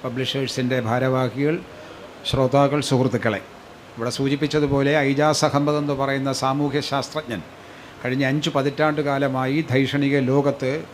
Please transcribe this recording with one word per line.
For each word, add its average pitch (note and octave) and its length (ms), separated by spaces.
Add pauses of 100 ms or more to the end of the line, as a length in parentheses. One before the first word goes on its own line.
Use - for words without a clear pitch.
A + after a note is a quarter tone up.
പബ്ലിഷേഴ്സിൻ്റെ B2+ 720 (120)
ഭാരവാഹികൾ, C3 640 (720)
ശ്രോതാക്കൾ, C#3 500 (100)
സുഹൃത്തുക്കളെ, A#2 520 (540)
ഇവിടെ A#2 220
സൂചിപ്പിച്ചതുപോലെ C#3+ 760 (180)
ഐജാസ് C#3+ 400
അഹമ്മദ് D3 320
എന്ന് C#3+ 200
പറയുന്ന C#3 300 (100)
സാമൂഹ്യ C#3 400 (100)
ശാസ്ത്രജ്ഞൻ C3 500 (600)
കഴിഞ്ഞ C3 300
അഞ്ച് D3+ 240
പതിറ്റാണ്ട് D3 540
കാലമായി C#3 480 (140)
ധൈഷണിക C#3 480 (120)
ലോകത്ത് C3+ 400 (220)